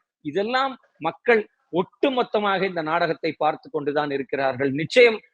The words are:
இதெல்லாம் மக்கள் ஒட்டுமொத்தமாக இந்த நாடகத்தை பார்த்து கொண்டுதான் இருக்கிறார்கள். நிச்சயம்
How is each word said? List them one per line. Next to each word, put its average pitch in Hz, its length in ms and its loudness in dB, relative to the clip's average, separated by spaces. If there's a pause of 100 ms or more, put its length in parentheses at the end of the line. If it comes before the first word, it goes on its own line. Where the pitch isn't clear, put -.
(220)
இதெல்லாம் 233 520 -2 (240)
மக்கள் 208 440 0 (320)
ஒட்டுமொத்தமாக 208 920 0
இந்த 175 160 -4
நாடகத்தை 160 560 -2
பார்த்து 156 320 -2
கொண்டுதான் 147 420 -2
இருக்கிறார்கள். 135 600 -2
நிச்சயம் 214 480 4 (140)